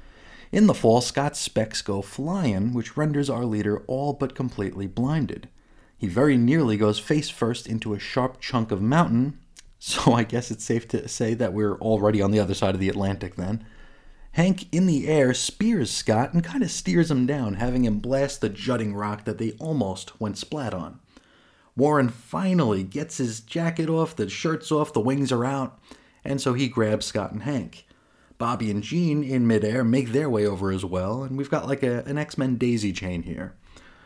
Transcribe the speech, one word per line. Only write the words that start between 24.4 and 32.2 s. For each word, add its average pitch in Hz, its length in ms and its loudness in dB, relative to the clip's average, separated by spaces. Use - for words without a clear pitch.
off, 151 220 0
the 120 60 0
wings 131 320 0
are 120 140 2
out, 135 320 -4
and 135 180 -2
so 127 140 0
he 131 120 0
grabs 107 380 0
Scott - 260 -4
and 107 120 -8
Hank. 135 420 -6
Bobby 113 320 -2
and 101 100 -2
Jean, 151 420 0
in 131 220 2
midair, 113 380 2
make 117 300 2
their 143 180 2
way 104 160 4
over 98 240 -2
as 92 120 -2
well, 92 380 -4
and 131 160 -6
we've 139 140 -6
got, - 160 -2
like, 139 160 -2
a, 120 220 0
an 143 120 -4
X-Men 139 400 -2